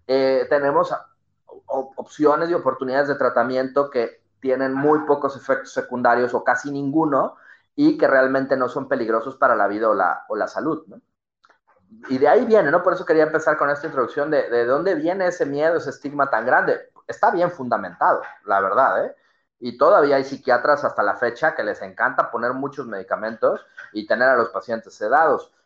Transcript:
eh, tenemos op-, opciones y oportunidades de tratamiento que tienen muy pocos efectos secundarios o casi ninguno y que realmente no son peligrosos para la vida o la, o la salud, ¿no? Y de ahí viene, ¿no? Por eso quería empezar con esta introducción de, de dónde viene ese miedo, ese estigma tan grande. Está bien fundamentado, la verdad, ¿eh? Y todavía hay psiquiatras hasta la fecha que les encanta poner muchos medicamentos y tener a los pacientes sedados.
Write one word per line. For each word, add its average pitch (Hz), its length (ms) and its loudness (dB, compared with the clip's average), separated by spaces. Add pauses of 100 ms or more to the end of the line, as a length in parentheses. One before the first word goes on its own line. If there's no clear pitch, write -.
eh, 131 440 2
tenemos 147 440 0 (520)
op-, - 520 -10
opciones 151 520 0
y 175 40 0
oportunidades 131 540 -2
de 143 60 -2
tratamiento 127 760 0
que - 320 -4 (200)
tienen 131 340 -2
muy 147 320 2
pocos 139 300 0
efectos - 360 -4
secundarios 123 640 0
o 117 80 -2
casi 123 260 -2
ninguno 143 680 -2 (400)
y 151 200 4
que 151 120 2
realmente 135 480 2
no 127 120 0
son 135 200 -8
peligrosos 117 480 -2
para 127 180 2
la 101 140 2
vida 110 200 -2
o 104 60 2
la, 90 340 -2
o 107 60 -6
la 92 140 -4
salud, 135 400 -6
¿no? 107 120 -20 (1080)
Y 131 100 -2
de 139 80 4
ahí 220 180 6
viene, 202 280 4
¿no? 175 100 2
Por 185 120 2
eso 180 120 -6
quería 160 160 4
empezar 156 340 0
con 143 140 0
esta 143 160 -4
introducción 143 460 -2
de, 135 180 0
de 120 140 2
dónde 156 320 0
viene 180 320 -2
ese 170 180 -2
miedo, 151 300 0
ese 131 140 -6
estigma 139 380 -4
tan 113 160 -2
grande. 151 460 0 (160)
Está 202 240 0
bien 175 220 0
fundamentado, 117 680 -2 (240)
la 98 160 0
verdad, 104 440 2
¿eh? 170 100 -8 (460)
Y 123 180 -10
todavía 147 380 6
hay 139 80 0
psiquiatras 131 580 0
hasta 117 220 -2
la 98 100 0
fecha 156 400 -2
que 117 80 -6
les 104 180 -6
encanta 110 480 -2
poner 120 240 -4
muchos 135 360 -8
medicamentos 110 760 -4 (280)
y 107 160 -8
tener 127 200 2
a 127 80 4
los 117 120 2
pacientes 110 440 -8
sedados. 127 600 0 (140)